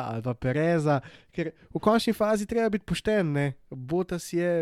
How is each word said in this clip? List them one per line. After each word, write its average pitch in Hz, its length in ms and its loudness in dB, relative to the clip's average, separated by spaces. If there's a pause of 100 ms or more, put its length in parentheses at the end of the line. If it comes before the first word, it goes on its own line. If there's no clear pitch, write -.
ali 113 160 -4
pa 123 120 -2
Pereza? 147 640 2 (280)
Ker 160 260 -6 (140)
v - 120 -6
končni 226 320 2
fazi 208 340 0
treba 226 220 0
biti 214 180 -2
pošten, 196 440 0
ne. 143 180 2 (180)
Bottas 165 640 -4
je 175 220 0 (100)